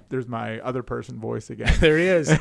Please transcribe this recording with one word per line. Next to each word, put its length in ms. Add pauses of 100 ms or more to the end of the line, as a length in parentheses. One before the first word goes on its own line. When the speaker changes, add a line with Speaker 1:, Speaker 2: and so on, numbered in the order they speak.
Speaker 1:
there's 180
my 340
other 200
person 380
voice 320
again." 240
Speaker 2:
<laughs> 40
There 200
he 80
is. 340